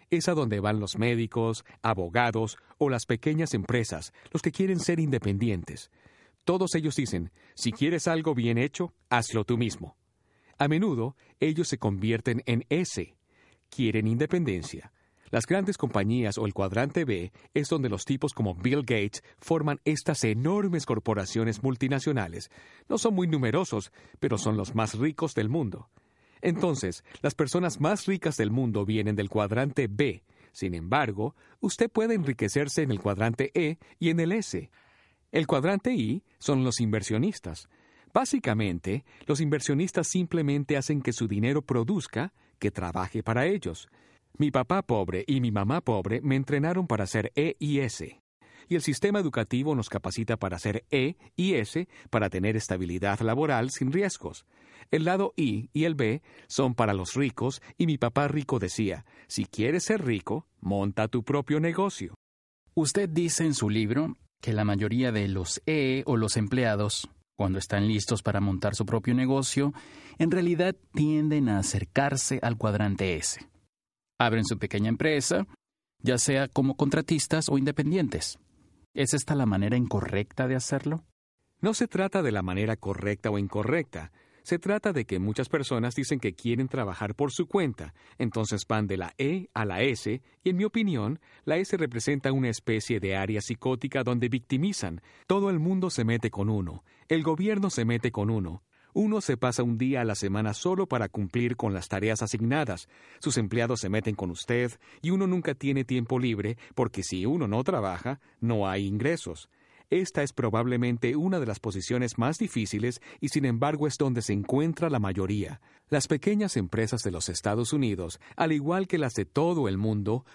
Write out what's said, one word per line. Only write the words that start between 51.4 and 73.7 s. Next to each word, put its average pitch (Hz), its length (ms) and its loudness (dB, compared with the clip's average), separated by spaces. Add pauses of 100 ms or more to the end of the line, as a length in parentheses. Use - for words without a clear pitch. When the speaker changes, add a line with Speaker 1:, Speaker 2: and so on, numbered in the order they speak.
Speaker 1:
S, 151 340 -2 (220)
para 104 220 2
tener 98 240 0
estabilidad 95 640 -2
laboral 123 500 0
sin 135 220 -2
riesgos. - 560 -4 (420)
El 160 160 2
lado 190 320 0
I 117 340 0
y 151 120 0
el 165 100 0
B 131 300 0 (240)
son 131 260 2
para 110 220 4
los 92 180 -4
ricos 135 480 -2 (160)
y 175 80 2
mi 151 140 2
papá 135 280 2
rico 139 300 -2
decía, 95 480 -2 (220)
"Si - 180 -4
quieres 139 380 0
ser 208 200 0
rico, 117 440 -2 (140)
monta 101 460 0
tu 117 160 -2
propio 143 360 0
negocio". 170 560 -2 (580)
Speaker 2:
Usted 175 360 2
dice 165 360 2
en 151 80 2
su 107 160 0
libro 110 480 0 (240)
que 117 120 -2
la 107 120 2
mayoría 107 460 2
de 101 160 0
los 95 400 -2
E 139 400 2
o 127 100 4
los 110 200 2
empleados, 107 680 0 (300)
cuando 95 220 0
están 101 280 0
listos 107 360 0
para 101 180 0
montar 101 320 0
su 101 140 -2
propio 113 260 0
negocio, 135 600 0 (440)
en - 140 2
realidad 180 440 2 (200)
tienden 151 540 4
a 101 100 4
acercarse 135 800 0
al 117 160 0
cuadrante 101 580 2
S. - 240 -4 (800)